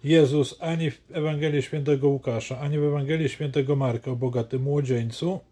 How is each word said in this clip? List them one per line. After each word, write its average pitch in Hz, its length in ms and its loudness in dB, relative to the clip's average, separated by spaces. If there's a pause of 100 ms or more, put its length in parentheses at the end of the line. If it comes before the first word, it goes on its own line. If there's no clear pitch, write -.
Jezus 147 560 4
ani 165 320 -2
w - 100 -16 (120)
Ewangelii 151 480 0
Świętego 143 460 0
Łukasza, 127 520 -2
ani 147 200 -2
w 147 40 0
Ewangelii 147 460 0
Świętego 143 460 -2
Marka 131 360 -2
o 127 40 -2
bogatym 123 460 -2
młodzieńcu 135 760 -2 (120)